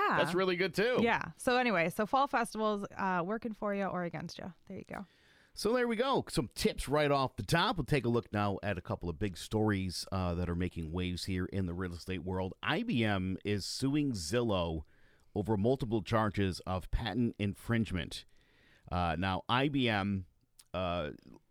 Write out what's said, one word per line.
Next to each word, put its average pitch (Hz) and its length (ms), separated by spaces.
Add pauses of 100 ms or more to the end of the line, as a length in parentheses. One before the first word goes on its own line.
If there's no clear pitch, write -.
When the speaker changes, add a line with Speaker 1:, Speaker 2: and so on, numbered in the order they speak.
(180)
Speaker 1:
that's 156 160
really 185 220
good, 175 180
too. 233 280
Speaker 2:
Yeah. 226 200 (140)
So 247 200
anyway, 208 340
so 214 140
fall 269 220
festivals, 214 580 (120)
uh, 185 280
working 220 280
for 208 200
you 196 120
or 180 180
against 165 380
you. 180 120 (140)
There 190 120
you - 140
go. - 140 (480)
Speaker 1:
So - 180
there 247 140
we 233 80
go. 247 340
Some 127 280
tips - 320
right 143 240
off 135 240
the 104 80
top. 185 320
We'll 151 80
take 135 220
a - 20
look 117 240
now 104 280
at 98 160
a 87 60
couple 95 260
of 80 120
big 101 160
stories, 104 760
uh, 92 240
that 87 140
are 85 80
making 85 340
waves 90 360
here 92 180
in 95 220
the 87 80
real 90 200
estate 87 300
world. 92 360
I 156 220
B 160 220
M 92 400
is 101 200
suing 139 500
Zillow 90 680 (520)
over 104 220
multiple 113 460
charges 101 580
of 92 300
patent 117 480
infringement. 101 880 (640)
Uh, 87 260
now, 92 320
I 131 200
B 135 200
M, 98 360 (500)
uh, 87 360 (400)